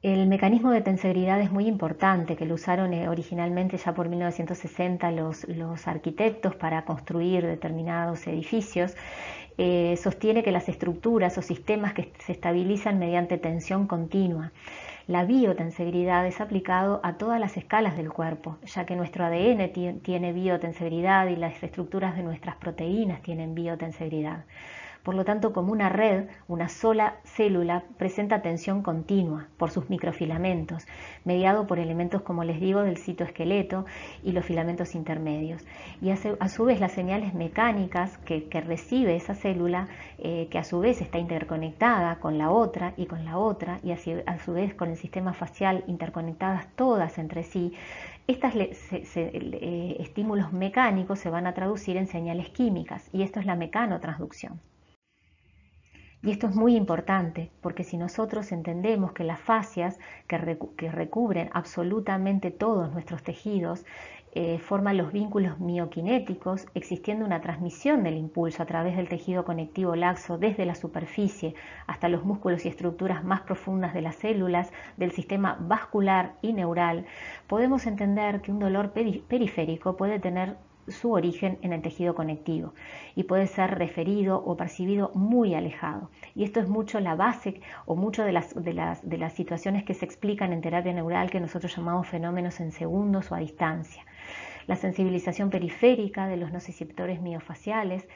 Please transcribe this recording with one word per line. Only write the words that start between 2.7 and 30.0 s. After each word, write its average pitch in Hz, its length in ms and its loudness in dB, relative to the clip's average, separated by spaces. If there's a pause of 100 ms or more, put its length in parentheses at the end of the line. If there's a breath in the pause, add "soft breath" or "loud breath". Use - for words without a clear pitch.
eh, 170 160 0
originalmente 175 680 0
ya 175 180 -2
por 170 120 0
mil 175 120 0
novecientos 175 400 -2
sesenta 180 500 0
los, 160 380 -2
los 165 400 -6
arquitectos 185 680 0
para 160 300 0
construir 170 580 0
determinados 165 840 -2
edificios. 180 680 0 (640 loud breath)
Eh, 175 400 4
sostiene 214 460 2
que 208 80 4
las 180 180 2
estructuras 185 720 2
o - 20 -2
sistemas 208 520 0
que - 260 -6
se - 140 -6
estabilizan 190 680 2
mediante 175 400 2
tensión 170 480 0
continua. 170 640 2 (560 loud breath)
La 180 180 4
biotensegridad 180 1000 4
es 180 120 -4
aplicado 196 600 2
a 175 120 -2
todas 226 260 0
las 202 180 -2
escalas 202 400 2
del 156 160 -4
cuerpo, 160 500 -4
ya 180 220 -6
que 180 100 -4
nuestro 175 300 -2
A 165 60 2
D 190 220 6
N 196 160 4
ti-, 180 340 -4
tiene 175 300 0
biotensegridad 175 960 2
y 180 60 2
las 165 280 -2
estructuras 185 520 -2
de 185 60 -2
nuestras 165 360 -6
proteínas 180 680 -2
tienen 160 320 -4
biotensegridad. 160 880 -4 (580 loud breath)
Por 185 100 -2
lo 190 100 2
tanto, 214 300 2
como 185 180 2
una 208 160 4
red, 196 420 4 (180 loud breath)
una 170 200 -2
sola 214 560 4
célula 175 600 4 (120)
presenta 202 460 2
tensión 180 400 0
continua 165 760 0
por 165 140 0
sus 165 180 -2
microfilamentos, 170 1000 -2 (380 loud breath)